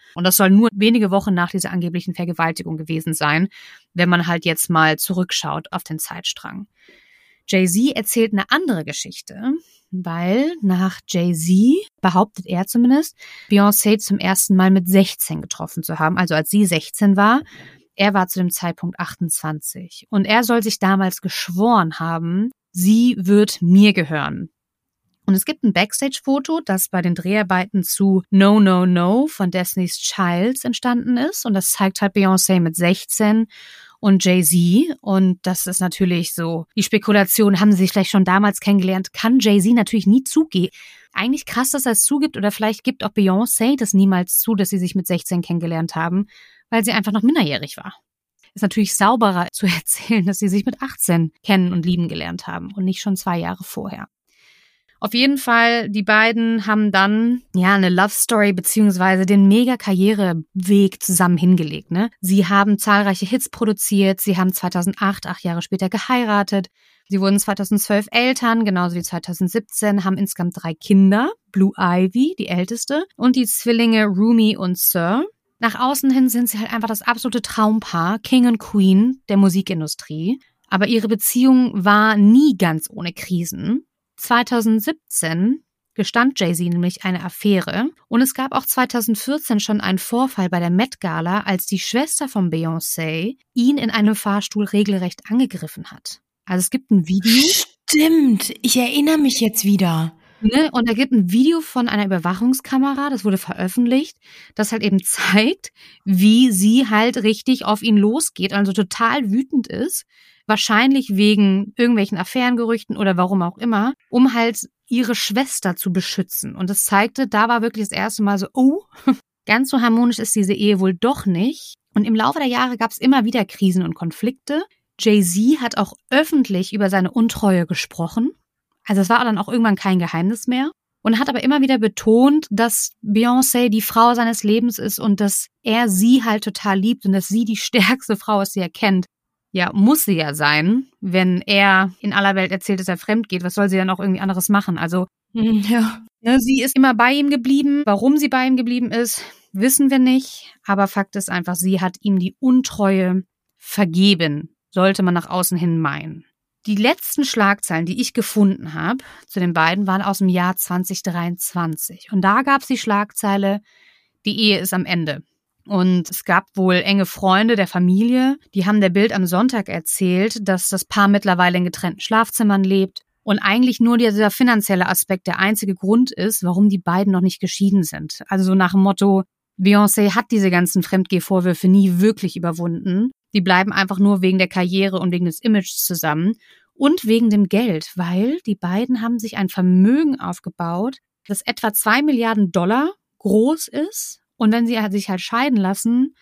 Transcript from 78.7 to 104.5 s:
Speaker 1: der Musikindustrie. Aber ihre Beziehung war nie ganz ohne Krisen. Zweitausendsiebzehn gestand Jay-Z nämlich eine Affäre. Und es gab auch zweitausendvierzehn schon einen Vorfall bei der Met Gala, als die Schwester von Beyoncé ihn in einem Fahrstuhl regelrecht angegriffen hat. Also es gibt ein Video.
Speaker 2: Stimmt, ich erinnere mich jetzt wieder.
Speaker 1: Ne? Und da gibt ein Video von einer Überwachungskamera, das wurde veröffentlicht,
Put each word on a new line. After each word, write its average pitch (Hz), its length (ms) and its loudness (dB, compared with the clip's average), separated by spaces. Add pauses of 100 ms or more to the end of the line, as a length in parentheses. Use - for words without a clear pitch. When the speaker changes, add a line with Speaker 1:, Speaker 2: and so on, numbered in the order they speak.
Speaker 1:
der 196 80 2
Musikindustrie. 185 1040 -2 (280)
Aber 196 200 0
ihre 220 200 0
Beziehung 254 640 4
war 208 420 4
nie 226 420 6
ganz 160 320 -2
ohne 175 240 -12
Krisen. 180 720 -6 (300)
Zweitausendsiebzehn 226 1500 -2 (320)
gestand 240 440 0
Jay-Z 175 300 0
nämlich 175 360 -2
eine 180 200 -4
Affäre. 196 680 -2 (180)
Und 233 120 0
es 262 140 0
gab 269 180 -6
auch - 140 -2
zweitausendvierzehn 247 920 -2
schon 208 200 -2
einen 190 180 -2
Vorfall 233 520 -2
bei 180 100 -2
der 170 80 -2
Met 180 320 -2
Gala, 170 400 -4
als 196 240 -4
die 196 140 -4
Schwester 277 500 -4
von 185 220 -2
Beyoncé 165 840 -6 (180)
ihn 262 240 2
in 220 120 -2
einem 214 240 2
Fahrstuhl 208 520 -4
regelrecht 196 640 -2
angegriffen 214 600 -4
hat. - 300 -18 (240)
Also 185 160 -2
es - 100 -4
gibt - 200 -4
ein 180 180 2
Video. 190 240 0 (560)
Speaker 2:
Stimmt, 302 640 2 (100)
ich 240 140 0
erinnere 285 420 0
mich 277 220 0
jetzt 220 240 -2
wieder. 170 500 0 (280)
Speaker 1:
Ne? 262 300 2
Und 240 160 0
da 226 40 0
gibt 262 200 -2
ein 185 200 2
Video 302 280 2
von 247 280 -4
einer 202 180 -2
Überwachungskamera, 262 1040 -2
das 208 140 -4
wurde 196 140 0
veröffentlicht, 240 800 -2 (360)